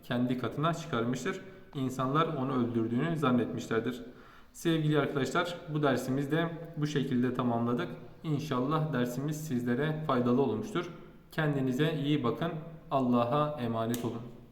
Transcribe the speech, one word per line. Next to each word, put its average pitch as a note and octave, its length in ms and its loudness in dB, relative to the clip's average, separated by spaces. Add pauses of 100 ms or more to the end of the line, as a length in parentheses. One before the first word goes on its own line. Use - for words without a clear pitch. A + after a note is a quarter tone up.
kendi B2 340 0
katına D3 360 0
çıkarmıştır. B2 680 -2 (340)
İnsanlar C3+ 520 0
onu C3+ 260 -2
öldürdüğünü A#2+ 640 0
zannetmişlerdir. A#2+ 840 0 (500)
Sevgili D#3 480 2
arkadaşlar, C#3 580 0 (160)
bu D3 100 0
dersimizi C3+ 480 2
de E3 180 2 (280)
bu D3 100 0
şekilde B2+ 460 2
tamamladık. A#2+ 540 0 (360)
İnşallah D3 720 0
dersimiz B2+ 540 -2
sizlere B2 600 0
faydalı B2 340 4
olmuştur. A2+ 480 0 (420)
Kendinize C#3+ 640 2
iyi C#3 300 2
bakın. D#3+ 280 0 (400)
Allah'a C3+ 720 2
emanet A2+ 440 -2
olun. - 160 -4 (300)